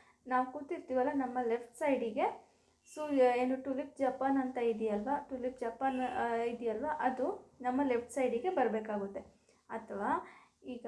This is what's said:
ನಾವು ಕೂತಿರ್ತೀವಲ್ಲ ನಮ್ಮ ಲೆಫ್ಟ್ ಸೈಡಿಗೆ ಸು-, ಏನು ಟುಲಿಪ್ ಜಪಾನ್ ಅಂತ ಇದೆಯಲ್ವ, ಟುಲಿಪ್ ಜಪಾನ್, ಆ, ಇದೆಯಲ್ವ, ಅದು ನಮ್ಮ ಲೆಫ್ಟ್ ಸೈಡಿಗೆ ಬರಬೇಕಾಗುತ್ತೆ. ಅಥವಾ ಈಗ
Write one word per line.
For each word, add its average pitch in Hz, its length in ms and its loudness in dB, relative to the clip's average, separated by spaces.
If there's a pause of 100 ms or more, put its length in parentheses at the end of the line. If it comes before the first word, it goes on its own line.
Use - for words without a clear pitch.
(260)
ನಾವು 254 260 0
ಕೂತಿರ್ತೀವಲ್ಲ 285 640 -2
ನಮ್ಮ 254 280 0
ಲೆಫ್ಟ್ 233 340 -2
ಸೈಡಿಗೆ 262 720 0 (460)
ಸು-, 269 420 4
ಏನು 254 260 2
ಟುಲಿಪ್ 277 360 -4
ಜಪಾನ್ 269 400 2
ಅಂತ 254 200 0
ಇದೆಯಲ್ವ, 220 500 0 (220)
ಟುಲಿಪ್ 254 300 -4
ಜಪಾನ್, 254 400 0
ಆ, 233 360 0
ಇದೆಯಲ್ವ, 233 500 -2 (120)
ಅದು 262 520 0 (100)
ನಮ್ಮ 254 220 0
ಲೆಫ್ಟ್ 240 300 0
ಸೈಡಿಗೆ 254 380 0
ಬರಬೇಕಾಗುತ್ತೆ. 214 680 0 (500)
ಅಥವಾ 220 560 -2 (380)
ಈಗ 240 220 -10